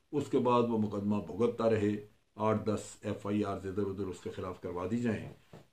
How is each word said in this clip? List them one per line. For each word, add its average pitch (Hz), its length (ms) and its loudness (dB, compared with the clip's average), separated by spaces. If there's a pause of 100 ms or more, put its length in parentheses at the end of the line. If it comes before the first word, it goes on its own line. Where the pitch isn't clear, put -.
(140)
उसके 143 240 0
बाद 120 280 6
वो 113 120 2
मुकदमा 104 420 0
भुगतता 113 480 0
रहे, 104 320 4 (380)
आठ 107 280 2
दस - 400 -4
एफ़आईआर 101 520 0
इधर 95 240 -4
उधर 98 220 -2
उसके 90 260 -8
ख़िलाफ़ 92 320 -8
करवा 90 260 -4
दी 113 100 0
जाएं 113 380 -2 (380)